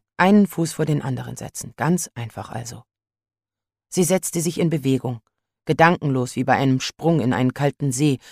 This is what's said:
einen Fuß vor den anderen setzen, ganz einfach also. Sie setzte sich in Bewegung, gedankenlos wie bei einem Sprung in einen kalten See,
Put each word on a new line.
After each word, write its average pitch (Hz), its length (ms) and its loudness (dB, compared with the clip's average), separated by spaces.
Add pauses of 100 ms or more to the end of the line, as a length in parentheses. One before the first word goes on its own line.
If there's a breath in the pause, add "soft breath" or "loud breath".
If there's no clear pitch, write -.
(180)
einen 202 300 6
Fuß 165 260 -4
vor 160 120 -4
den 147 160 0
anderen 123 360 -8
setzen, - 400 -14
ganz 156 380 0
einfach 113 340 -12
also. 117 340 -12 (1040)
Sie 185 140 2
setzte 175 380 0
sich 165 180 -4
in 170 100 2
Bewegung, 131 520 -2 (440)
gedankenlos 147 680 2
wie 127 80 -2
bei 123 120 2
einem 131 240 2
Sprung 160 420 -2
in 120 120 0
einen 127 200 0
kalten 143 380 -2
See, 135 260 0 (140 loud breath)